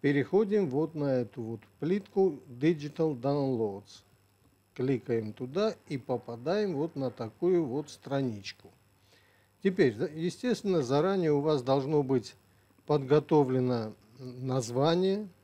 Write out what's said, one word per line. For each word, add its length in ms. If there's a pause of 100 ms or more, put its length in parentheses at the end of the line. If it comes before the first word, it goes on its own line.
Переходим 640
вот 280
на 180
эту 280
вот 200 (180)
плитку 680
Digital 720
Downloads. 840 (720)
Кликаем 600
туда 420 (120)
и 100
попадаем 760
вот 200
на 160
такую 540
вот 240
страничку. 840 (880)
Теперь, 340
за-, 140
естественно, 720
заранее 500
у 100
вас 200
должно 400
быть 340 (500)
подготовлено 1080 (240)
название 1120 (140)